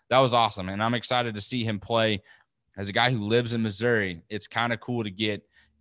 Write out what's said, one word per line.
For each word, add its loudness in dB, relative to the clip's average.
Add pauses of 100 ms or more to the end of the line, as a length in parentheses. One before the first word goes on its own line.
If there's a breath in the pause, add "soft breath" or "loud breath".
that 6
was 4
awesome. 2
And -6
I'm 0
excited -2
to -6
see -4
him -4
play 2 (560 soft breath)
as -6
a -8
guy 4
who 0
lives 2
in 0
Missouri. 0
It's -8
kinda -2
cool -6
to -6
get, -4 (380)